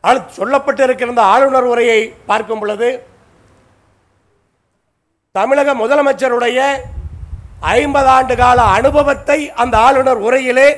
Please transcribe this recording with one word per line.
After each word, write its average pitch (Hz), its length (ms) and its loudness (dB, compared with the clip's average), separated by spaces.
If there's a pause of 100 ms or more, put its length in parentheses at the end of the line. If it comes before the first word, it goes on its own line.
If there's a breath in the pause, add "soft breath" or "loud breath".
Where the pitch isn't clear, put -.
ஆனால் 233 200 0 (160)
சொல்லப்பட்டிருக்கிற 254 760 -2
இந்த 240 80 2
ஆளுநர் 254 500 2
உரையை 233 280 2 (260)
பார்க்கும் 220 340 -4
பொழுது 208 300 -4 (2500)
தமிழக 277 500 0
முதலமைச்சருடைய 254 760 0 (1000)
ஐம்பது 269 480 0
ஆண்டு 262 300 2
கால 247 240 4 (160)
அனுபவத்தை 285 760 0
அந்த 233 260 -2
ஆளுநர் 254 440 2
உரையிலே 262 560 2